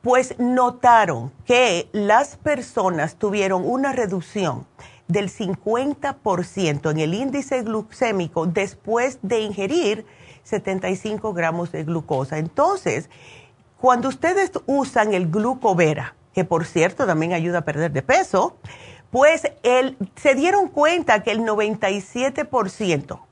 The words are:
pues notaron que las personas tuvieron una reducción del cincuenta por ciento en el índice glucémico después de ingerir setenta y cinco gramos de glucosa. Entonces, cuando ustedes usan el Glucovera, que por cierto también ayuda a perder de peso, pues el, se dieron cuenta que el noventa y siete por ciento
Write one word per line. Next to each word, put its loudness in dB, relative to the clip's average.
pues 2
notaron 2
que 2
las 2
personas -2
tuvieron 0
una -2
reducción -4
del -2
cincuenta -4
por -2
ciento -2
en -2
el 0
índice -4
glucémico -2
después -2
de 0
ingerir -2
setenta -4
y 0
cinco -6
gramos -2
de -8
glucosa. -4
Entonces, -2
cuando 2
ustedes 0
usan 0
el 0
Glucovera, 0
que 0
por -2
cierto 0
también 0
ayuda -2
a -6
perder -2
de -4
peso, 2
pues 4
el, 2
se 2
dieron 2
cuenta 2
que -2
el -2
noventa 0
y -4
siete -6
por -2
ciento -4